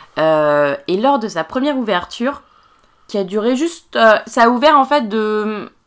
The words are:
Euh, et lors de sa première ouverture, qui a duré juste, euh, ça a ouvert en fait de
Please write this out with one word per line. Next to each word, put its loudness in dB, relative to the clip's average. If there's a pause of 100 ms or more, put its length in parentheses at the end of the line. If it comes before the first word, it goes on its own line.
(180)
Euh, 2 (120)
et 0
lors 2
de -6
sa -6
première -4
ouverture, -4 (680)
qui -6
a -2
duré -2
juste, -6
euh, 6 (100)
ça 2
a 6
ouvert 4
en 4
fait 0
de -4 (160)